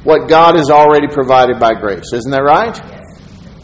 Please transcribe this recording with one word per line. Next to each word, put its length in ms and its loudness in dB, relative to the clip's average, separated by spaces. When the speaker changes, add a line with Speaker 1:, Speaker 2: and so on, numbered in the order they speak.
Speaker 1:
what 240 0
God 280 4
has 120 -2
already 400 2
provided 500 0
by 140 2
grace. 400 -8
Isn't 200 -8
that 100 -2
right? 340 0
Speaker 2:
Yes. 260 -20